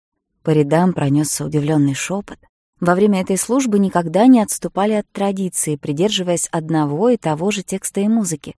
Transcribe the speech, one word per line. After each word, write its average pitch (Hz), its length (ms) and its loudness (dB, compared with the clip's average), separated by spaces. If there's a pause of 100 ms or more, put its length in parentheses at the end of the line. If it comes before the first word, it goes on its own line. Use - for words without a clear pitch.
(440)
По 165 80 0
рядам 156 420 4
пронесся 147 520 0
удивленный 147 500 0
шепот. - 420 -8 (420)
Во 175 140 2
время 196 280 2
этой 185 160 -2
службы 233 420 0
никогда 180 480 2
не 254 120 8
отступали 202 540 -2
от 214 180 -4
традиции, 190 680 -4
придерживаясь 175 760 -2
одного 160 580 0
и 240 80 2
того 160 320 -4
же 208 140 -4
текста - 380 -6
и 208 60 0
музыки. 208 500 -4